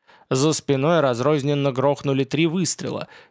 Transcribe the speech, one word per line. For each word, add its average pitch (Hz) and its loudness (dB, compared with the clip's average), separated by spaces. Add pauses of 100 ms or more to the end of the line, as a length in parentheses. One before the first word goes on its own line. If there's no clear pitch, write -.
(300)
За 143 2
спиной 147 2
разрозненно 139 0
грохнули 135 0
три 156 0
выстрела. - -4 (220)